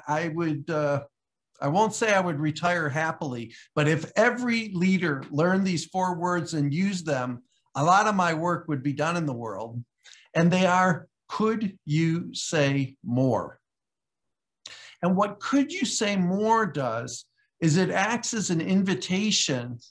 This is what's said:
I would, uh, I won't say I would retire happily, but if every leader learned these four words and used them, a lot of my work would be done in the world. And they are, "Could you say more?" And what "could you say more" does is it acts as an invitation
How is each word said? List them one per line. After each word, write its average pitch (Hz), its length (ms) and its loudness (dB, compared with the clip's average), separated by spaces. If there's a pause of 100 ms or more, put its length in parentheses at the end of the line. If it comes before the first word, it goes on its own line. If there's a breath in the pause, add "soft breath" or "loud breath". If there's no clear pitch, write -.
I 156 220 0
would, 156 380 -4
uh, 147 360 -2 (580)
I 139 60 -2
won't 214 260 2
say 220 180 0
I 190 80 4
would 170 200 -2
retire 156 500 0
happily, 139 640 -4 (220 loud breath)
but 147 120 2
if 156 280 0
every 233 580 2
leader 175 560 2
learned 180 380 2
these 175 180 -2
four 185 320 -2
words 175 380 -2
and 143 180 0
used 185 320 -2
them, 127 380 -4 (320)
a 139 80 0
lot 190 240 4
of 208 80 2
my 175 180 2
work 170 340 -2
would 143 140 -2
be 143 120 -2
done 160 220 -2
in 165 120 -2
the 131 60 -4
world. 117 500 -8 (500 loud breath)
And 170 160 4
they 185 160 4
are, 180 420 4 (220)
"Could 220 560 -2
you 165 480 0
say 139 720 0
more?" 113 560 0 (1400 loud breath)
And 185 120 4
what 202 240 0
"could 277 320 0
you 339 140 -4
say 202 320 -2
more" 214 480 2
does 123 600 -6 (360)
is 160 160 4
it 185 120 2
acts 214 440 -2
as 208 160 -4
an 165 100 2
invitation 185 1160 0 (140)